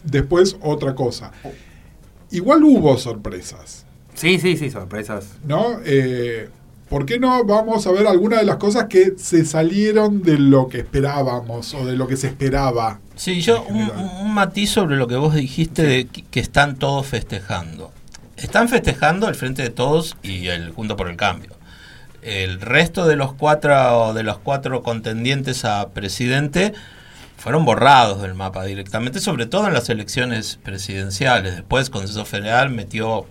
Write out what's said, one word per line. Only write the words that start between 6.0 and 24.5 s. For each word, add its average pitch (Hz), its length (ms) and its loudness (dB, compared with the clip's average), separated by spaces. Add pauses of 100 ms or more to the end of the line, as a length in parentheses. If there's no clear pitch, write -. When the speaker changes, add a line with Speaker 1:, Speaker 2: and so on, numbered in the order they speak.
Speaker 1:
¿por 139 160 -2
qué 233 120 -2
no 254 280 2
vamos 220 420 2
a 180 40 2
ver 202 140 4
alguna 208 320 4
de 208 60 4
las 202 140 2
cosas 208 280 2
que 190 320 4
se 160 280 2
salieron 202 760 2
de 160 160 4
lo 135 300 6
que 127 120 -8
esperábamos 123 920 -4
o 135 120 -6
de 127 100 -2
lo 127 120 -2
que 131 100 -2
se 135 100 -4
esperaba 127 720 0 (160)
Speaker 3:
Sí, 180 260 -4
yo 226 260 2
Speaker 1:
en 202 80 -6
Speaker 3:
un, 214 120 0
Speaker 1:
general? 190 240 -6 (100)
Speaker 3:
un 214 120 -2
matiz 202 360 0
sobre 156 280 2
lo 127 100 2
que 120 80 -2
vos 151 180 2
dijiste 156 500 0
Speaker 2:
Sí. 151 40 4
Speaker 3:
de 127 200 2
que, - 160 -16
que - 160 -4
están 143 380 0
todos 135 300 -2
festejando. 90 840 -8 (460)
Están 233 320 0
festejando 190 580 2
el 156 80 -4
Frente 131 280 -6
de 120 80 -2
Todos 151 500 0
y 90 280 -6
el 85 220 -6
Junto 107 260 -6
por 90 120 -6
el 85 80 -10
Cambio. 92 340 -2 (680)
El 95 400 -6
resto 160 460 0
de 151 80 4
los 135 180 -2
cuatro, 135 800 2
de 110 100 -4
los 107 140 -4
cuatro 135 460 -4